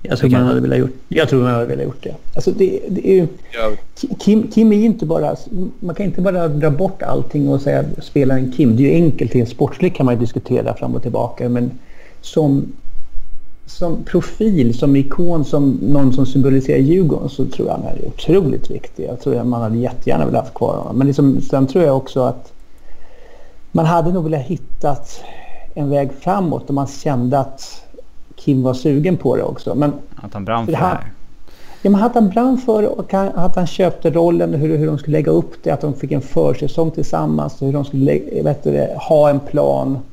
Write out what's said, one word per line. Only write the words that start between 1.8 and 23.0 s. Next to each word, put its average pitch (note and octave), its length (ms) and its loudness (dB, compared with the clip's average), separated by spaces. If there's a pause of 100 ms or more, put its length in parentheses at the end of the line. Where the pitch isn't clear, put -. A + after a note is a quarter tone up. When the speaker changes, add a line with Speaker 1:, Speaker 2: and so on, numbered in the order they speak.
Speaker 1:
gjort - 180 -8
det. - 120 -8 (200)
Alltså - 160 4
det, F#3+ 380 0
det F#3+ 200 -4
är F#3+ 60 6
ju, F3 120 4 (240)
Speaker 3:
Ja. A2+ 200 0 (240)
Speaker 1:
Ki-, - 240 -8
Kim, G#3 320 2
Kim A3 220 4
är G3+ 40 4
ju G#3+ 80 2
inte G#3+ 200 0
bara, D3+ 300 -2 (440)
man F3 160 -6
kan G3+ 100 -4
inte F3+ 160 -2
bara F3+ 260 0
dra D3 220 2
bort - 320 0
allting C#3 480 0
och C#3 120 0
säga C#3 220 0 (180)
spelaren C3 500 2
Kim. A#2+ 240 2
Det C3 80 4
är C#3 40 4 (100)
ju F3 80 4
enkelt, B2+ 300 2
i B2+ 40 4
en A2+ 80 0
sportslig F3+ 480 -2
kan C3+ 100 0
man B2 100 4
ju A2 40 -2
diskutera A#2+ 540 -2
fram B2 220 -4
och A#2+ 60 0
tillbaka, A#2 480 -2
men B2 220 0 (500)
som, C#3+ 520 0 (920)
som E3 380 0
profil, F3 760 2
som C#3 180 4
ikon, C#3 500 6
som C#3+ 360 2
någon C3+ 320 6
som C3+ 120 6
symboliserar C3+ 540 4
Djurgården, D3+ 500 2
så C3 160 -2
tror - 220 -2
jag - 80 -2
han - 100 -8
är - 220 0
otroligt - 640 2
viktig. - 340 -6
Jag B2 160 -8
tror C3+ 140 0
att A#2+ 120 -2
man A#2+ 140 -2
hade A2 160 -2
jättegärna B2+ 480 0
velat - 220 0
ha - 60 -16
kvar - 240 -2
honom. - 200 -6
Men C3+ 100 4
liksom, C#3 340 4
sen C3+ 260 2
tror F3+ 160 2
jag C3+ 140 4
också C3 260 -4
att - 280 -4 (1200)